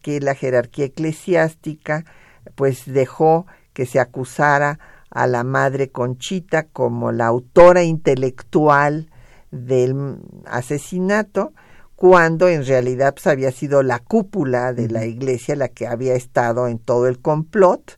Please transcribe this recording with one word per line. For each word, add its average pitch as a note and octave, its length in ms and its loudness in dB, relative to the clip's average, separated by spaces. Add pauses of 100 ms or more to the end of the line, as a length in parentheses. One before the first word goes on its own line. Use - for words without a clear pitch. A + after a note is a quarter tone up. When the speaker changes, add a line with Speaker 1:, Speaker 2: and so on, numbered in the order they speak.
Speaker 1:
que D3 200 -6
la C#3 120 -2
jerarquía B2+ 520 -2
eclesiástica, D#3 1200 -4 (500)
pues, C3+ 300 -2
dejó D#3 600 0 (280)
que B2+ 120 -6
se C3+ 140 -2
acusara C#3+ 800 -2 (300)
a B2 180 -2
la A#2+ 160 -2
madre C3+ 460 -2
Conchita C#3 800 -6
como A#2+ 440 -4
la A2+ 160 -2
autora E3+ 560 6
intelectual D3 1300 0 (420)
del C3 680 -2 (260)
asesinato, F#3 1080 -4 (420)
cuando F3 520 6
en D#3+ 180 0
realidad, B2+ 500 0
pues, - 120 -8
había C3+ 240 0
sido C#3 320 0
la B2 160 -2
cúpula C3+ 720 -2
de A#2+ 160 -4
la A2+ 120 -4
Speaker 2:
Ujú. A#2 100 -4
Speaker 1:
iglesia B2+ 460 -4
la C3+ 140 -2
que - 180 -10
había B2 260 -2
estado B2 540 -2
en A#2 100 -6
todo B2 300 0
el B2+ 120 -4
complot, D#3+ 800 0